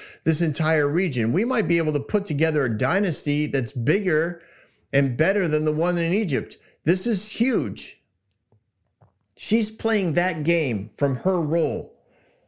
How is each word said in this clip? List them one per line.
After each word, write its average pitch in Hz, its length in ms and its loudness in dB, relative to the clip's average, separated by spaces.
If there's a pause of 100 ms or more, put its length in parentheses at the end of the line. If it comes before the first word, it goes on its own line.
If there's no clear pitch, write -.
(240)
this 160 180 2
entire 156 460 2
region. 139 460 0
We 202 120 2
might 240 220 0
be 170 100 2
able 156 160 0
to 147 60 0
put 185 260 -2
together 151 400 0
a 113 120 0
dynasty 147 720 0
that's 120 240 -2
bigger 170 720 0 (500)
and 135 240 2
better 185 300 2
than 151 180 0
the 156 60 0
one 170 260 0
in 170 160 0
Egypt. 160 440 -2 (260)
This 185 240 2
is 214 240 -2
huge." 180 680 -2 (1400)
She's 220 360 0
playing 202 420 0
that 170 300 -2
game 139 460 0
from 139 260 -2
her 180 260 0
role 147 560 -2 (500)